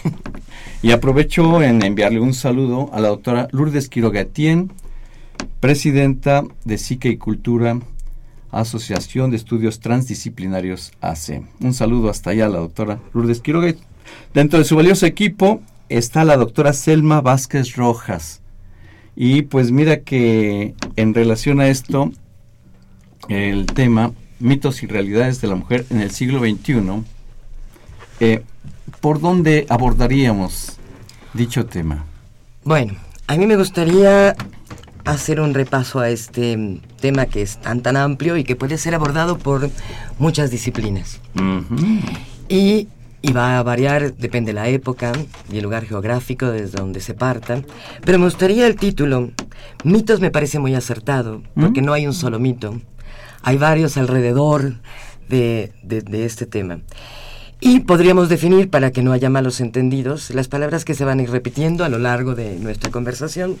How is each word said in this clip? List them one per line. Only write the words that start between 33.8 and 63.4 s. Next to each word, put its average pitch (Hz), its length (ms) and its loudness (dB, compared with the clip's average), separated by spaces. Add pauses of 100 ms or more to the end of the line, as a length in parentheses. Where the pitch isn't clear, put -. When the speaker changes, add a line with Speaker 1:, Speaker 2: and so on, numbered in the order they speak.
Speaker 1:
hacer 147 360 -2
un 147 120 2
repaso 135 460 -2
a 120 100 2
este, 120 480 -2
mm, 101 220 -6 (200)
tema 135 260 0
que 107 160 -2
es 101 160 -6
tan, 120 240 -4
tan 127 160 0
amplio 143 400 0
y 147 60 0
que 127 120 -2
puede 139 220 -4
ser 165 180 -4
abordado 165 420 0
por 139 320 -2 (500)
muchas 147 320 0
disciplinas. 110 680 -6 (160)
Speaker 2:
Ujú. 110 640 0 (500)
Speaker 1:
Y, 196 380 2 (340)
y 139 120 0
va 123 260 2
a 123 40 2
variar, 135 520 0
depende 117 360 -4
de 104 80 -4
la 110 80 -4
época 127 460 -2 (380)
y 104 60 -6
el 107 60 -4
lugar 107 220 -6
geográfico 120 640 -4
desde 101 280 -6
donde 95 220 -6
se - 120 -10
parta. 123 480 -4 (420)
Pero 180 160 4
me 180 60 4
gustaría 190 420 4
el 214 80 2
título. 139 560 0 (540)
Mitos 214 340 4
me 175 120 0
parece 147 280 -2
muy 131 160 0
acertado, 117 640 -4 (140)
porque 202 260 2
Speaker 2:
¿Mm? - 40 2
Speaker 1:
no 147 80 2
hay 151 140 0
un 139 60 -2
solo 120 260 -4
mito. 120 400 -4 (680)
Hay 135 120 2
varios 156 400 2
alrededor 131 800 2 (520)
de, 117 460 0 (100)
de, 110 180 -4
de 104 240 -6
este 113 200 -8
tema. 95 340 -6 (800)
Y 254 220 6
podríamos 180 480 4
definir, 180 400 4
para 135 220 2
que 127 120 0
no 127 80 2
haya 127 180 2
malos 131 300 0
entendidos, 131 720 -2
las 131 180 -4
palabras 147 380 -4
que 160 80 -4
se 135 100 -4
van 135 160 0
a 131 40 0
ir 120 60 -4
repitiendo 143 540 -2
a 160 60 -2
lo 117 100 -2
largo 123 360 -2
de 110 240 -8
nuestra 107 300 -6
conversación, 151 720 -6